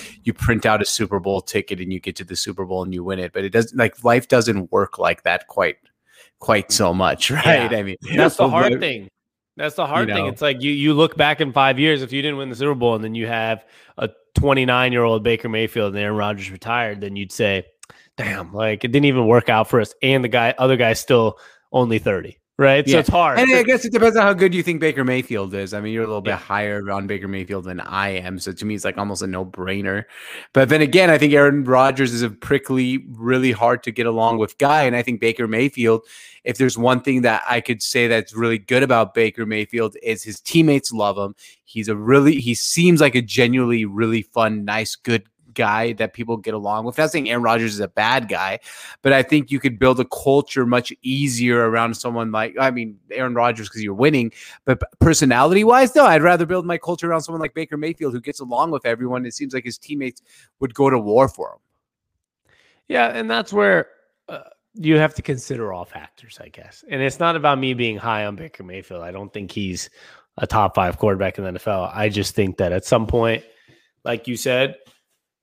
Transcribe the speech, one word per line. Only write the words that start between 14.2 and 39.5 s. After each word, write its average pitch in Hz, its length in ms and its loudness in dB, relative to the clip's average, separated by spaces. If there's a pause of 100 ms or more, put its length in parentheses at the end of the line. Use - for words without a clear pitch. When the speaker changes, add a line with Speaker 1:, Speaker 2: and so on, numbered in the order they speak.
Speaker 2:
twenty-nine-year-old 123 880 2
Baker 117 280 -2
Mayfield 110 440 -2
and 104 80 -4
Aaron 104 140 -2
Rodgers 104 340 -4
retired, 107 520 -6
then 101 140 -8
you'd 101 140 -8
say, 98 340 -2 (520)
"Damn, 98 380 -8
like, 107 280 -2
it 120 100 -2
didn't 143 120 4
even 131 220 4
work 120 240 6
out 110 180 2
for 123 100 2
us." 107 240 -2
And 135 220 4
the 123 40 -4
guy, 117 280 2
other 131 220 2
guy's 113 200 2
still 113 400 2 (320)
only 117 280 0
thirty, 98 400 -4 (180)
right? 139 320 4
So 139 60 4
Speaker 1:
Yeah. 160 60 6
Speaker 2:
it's 139 100 0
hard. 165 280 2
Speaker 1:
And 262 160 4
I 254 80 4
guess 247 220 0
it 226 80 -6
depends 226 240 4
on 226 60 4
how 202 100 4
good 180 220 2
you 175 80 0
think 165 180 -4
Baker 139 240 0
Mayfield 123 480 -2
is. 98 220 -8
I 104 80 -8
mean, 107 100 -6
you're 113 120 -4
a - 20 -4
little 104 160 -6
bit 104 80 -4
Speaker 2:
Yeah. 98 80 -2
Speaker 1:
higher 104 520 -4
on 98 160 -4
Baker 98 220 -6
Mayfield 95 360 -8
than 92 160 -10
I 98 280 -4
am. 95 300 -8
So 95 140 -8
to 87 120 -12
me, 107 100 -4
it's, 101 120 -8
like, 98 100 -4
almost 101 240 -6
a 98 60 -6
no-brainer. 95 800 -6 (500)
But 131 160 4
then 151 100 4
again, 165 300 6
I 151 80 6
think 147 160 4
Aaron 143 300 4
Rodgers 131 500 2
is 117 80 -4
a 120 80 -2
prickly, 131 800 -2
really 127 420 0
hard 117 300 0
to 120 100 -8
get 113 140 -4
along 113 320 0
with 107 180 -2
guy. 147 280 2
And 120 120 0
I 120 60 0
think 117 180 -6
Baker 117 260 0
Mayfield, 113 600 0 (380)
if 123 140 -6
there's 127 180 2
one 123 260 2
thing 127 200 0
that 117 260 2
I 120 120 0
could 113 220 -6
say 120 260 0
that's 113 260 -2
really 113 240 -2
good 123 240 0
about 117 320 2
Baker 113 320 0
Mayfield 107 560 -4